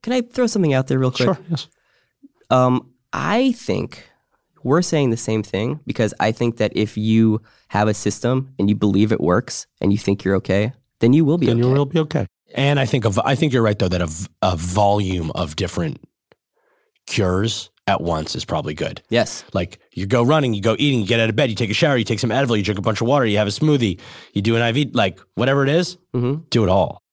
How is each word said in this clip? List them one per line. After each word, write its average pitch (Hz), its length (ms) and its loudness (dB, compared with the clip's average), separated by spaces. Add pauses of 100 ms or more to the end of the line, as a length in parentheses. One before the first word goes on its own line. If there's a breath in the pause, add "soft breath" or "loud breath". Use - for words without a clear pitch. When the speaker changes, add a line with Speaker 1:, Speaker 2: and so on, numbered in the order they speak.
Speaker 1:
Can 226 80 -6
I 254 120 0
throw 240 240 -2
something 185 260 2
out 131 140 0
there 135 120 0
real 127 120 2
quick? 127 160 0
Speaker 2:
Sure, 190 120 0 (100)
yes. 165 200 -6 (800)
Speaker 1:
Um, 127 400 2 (240)
I 226 400 0
think - 560 -6 (540)
we're 143 180 2
saying 143 300 0
the 113 60 0
same 110 260 -2
thing 117 420 -4
because 107 340 0
I 110 120 2
think 117 260 -2
that 107 180 0
if 107 220 -2
you 110 420 2 (280 soft breath)
have 107 200 0
a 107 60 2
system 127 640 -2
and 98 100 0
you 104 80 2
believe 104 360 2
it 107 100 -2
works 87 460 -2 (120)
and 101 120 0
you 104 80 2
think 98 240 -2
you're 98 140 2
okay, 101 360 0 (280)
then 120 120 4
you 160 100 4
will 151 140 2
be 165 80 0
Speaker 2:
Then 117 140 2
you 120 60 2
Speaker 1:
okay. 127 80 2
Speaker 2:
will 143 120 2
be 156 140 -2
okay. 151 260 -2 (300)
And 139 240 2
I 127 60 0
think 117 200 -2
of, 107 140 2
I 135 160 0
think 139 180 2
you're 123 80 4
right, 104 160 2
though, 92 120 0
that 87 120 0
a 85 60 -2
v-, 80 200 -8 (140)
a 92 140 2
volume 92 800 0
of 78 200 -6
different 87 440 -4 (1080)
cures 98 600 -2 (180)
at 101 140 0
once 80 340 -4
is 80 100 -8
probably 76 280 -4
good. 76 360 -8
Speaker 1:
Yes. 110 340 -2 (100)
Speaker 2:
Like, 92 260 -4 (140)
you 98 140 -6
go 120 160 2
running, 139 300 2
you 101 80 -4
go 110 180 0
eating, 135 220 2
you 98 60 -2
get 117 120 2
out 113 100 2
of 107 60 -2
bed, 139 140 0
you 107 60 -6
take 110 140 -2
a 107 40 -2
shower, 143 240 2
you 117 60 0
take 110 160 -2
some 117 120 -2
Advil, 120 260 0
you 101 60 0
drink 98 160 -2
a - 20 -6
bunch 107 200 -2
of 117 60 0
water, 135 180 2
you 104 120 0
have 104 100 2
a 104 40 -4
smoothie, 127 480 0 (340 loud breath)
you 101 80 -2
do 113 140 2
an 113 60 2
I 117 100 2
V, 131 220 0
like, 101 260 0 (160)
whatever 139 280 2
it 135 60 0
is, 175 280 0 (180)
Speaker 1:
Mm-hmm. 131 340 -2
Speaker 2:
do 117 140 2
it 90 60 2
all. 92 320 0 (120)